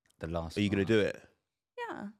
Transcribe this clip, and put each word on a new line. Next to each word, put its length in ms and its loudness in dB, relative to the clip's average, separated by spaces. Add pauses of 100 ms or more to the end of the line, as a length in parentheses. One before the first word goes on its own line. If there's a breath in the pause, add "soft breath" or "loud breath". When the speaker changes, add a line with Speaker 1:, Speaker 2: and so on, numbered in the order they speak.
(200)
Speaker 1:
The 60 -6
last 300 -4
Speaker 2:
Are 60 2
you 80 4
gonna 140 4
Speaker 1:
one. 20 -2
Speaker 2:
do 140 4
it? 220 -2 (680)
Speaker 3:
Yeah. 160 -10 (140)